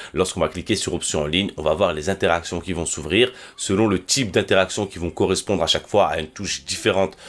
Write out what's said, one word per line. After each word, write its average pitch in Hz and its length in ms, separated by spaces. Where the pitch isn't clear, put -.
Lorsqu'on 90 300
va 78 80
cliquer 92 260
sur - 180
options 80 280
en 73 40
ligne, 87 300
on 78 80
va 78 100
voir 87 200
les 78 160
interactions 87 500
qui 92 140
vont 82 120
s'ouvrir. 80 460
Selon 104 320
le 98 160
type 120 280
d'interaction 98 560
qui - 120
vont 85 100
correspondre 92 540
à 80 40
chaque - 200
fois 98 200
à 78 120
une 78 80
touche - 380
différente 95 500